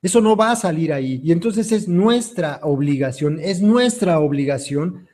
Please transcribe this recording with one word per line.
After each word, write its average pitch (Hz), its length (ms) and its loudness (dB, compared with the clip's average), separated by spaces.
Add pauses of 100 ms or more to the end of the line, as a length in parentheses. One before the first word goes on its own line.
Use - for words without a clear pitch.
Eso 190 180 2
no 214 160 4
va 220 160 2
a 233 40 -2
salir 165 360 -2
ahí. 131 320 -4
Y 160 80 4
entonces 220 400 -2
es 208 160 -2
nuestra 185 760 0
obligación, 143 800 -2
es 180 200 -4
nuestra 214 600 2
obligación 143 920 -2